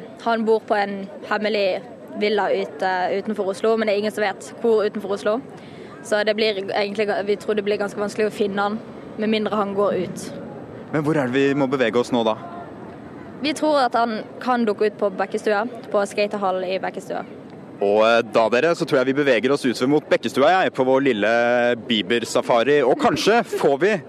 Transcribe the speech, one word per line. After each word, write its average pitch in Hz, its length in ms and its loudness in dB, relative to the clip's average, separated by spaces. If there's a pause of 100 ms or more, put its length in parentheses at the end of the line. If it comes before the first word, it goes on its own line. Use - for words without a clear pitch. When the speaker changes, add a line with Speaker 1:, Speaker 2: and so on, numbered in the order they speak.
(220)
Speaker 1:
han 226 220 0
bor 220 160 2
på 214 160 0
en 196 320 -2 (200)
hemmelig 208 540 0 (360)
villa 202 320 2
ute, 185 720 -2
utenfor 202 260 -4
Oslo, 220 280 0
men 220 100 0
det 202 80 2
er 202 40 0
ingen 208 140 -2
som 208 100 -2
vet - 380 -4
hvor 220 240 4
utenfor 202 280 -4
Oslo. 214 280 0 (640)
Så 208 220 2
det 208 120 2
blir 208 340 0
egentlig, 202 360 -2 (180)
vi 202 120 0
tror 208 200 -2
det 196 80 -2
blir 208 140 0
ganske 202 180 -4
vanskelig 208 300 -2
å 202 60 -2
finne 202 260 -2
han, 208 200 0 (380)
med 214 140 0
mindre 214 260 0
han 202 180 0
går 196 300 2
ut. - 280 -10 (600)
Speaker 2:
Men 151 100 0
hvor 156 140 2
er 135 120 2
det 123 40 -4
vi 139 220 4
må 139 160 2
bevege 120 260 2
oss 120 140 0
nå, 117 140 2
da? 107 120 4 (1040)
Speaker 1:
Vi 302 100 0
tror 294 340 2
at 240 80 0
han 233 300 0 (160)
kan 240 260 2
dukke 208 200 2
ut 208 120 -2
på 202 180 2
Bekkestua, 202 500 0 (240)
på 202 160 2
skatehall 202 580 -2
i 185 140 -2
Bekkestua. 180 460 -8 (560)
Speaker 2:
Og, 104 240 4
eh, 117 180 6
da, 113 280 2
dere, 147 240 4
så 160 100 -4
tror 139 140 2
jeg 131 160 2
vi 143 80 2
beveger 127 300 4
oss 139 120 0
utover 123 240 0
mot 147 220 2
Bekkestua, 165 540 2
jeg, 127 100 -2
på 131 100 0
vår 131 160 4
lille 120 760 2 (120)
Bieber-safari. 117 920 2
Og 123 160 4
kanskje 214 480 2
får 151 340 2
vi 185 80 4 (200)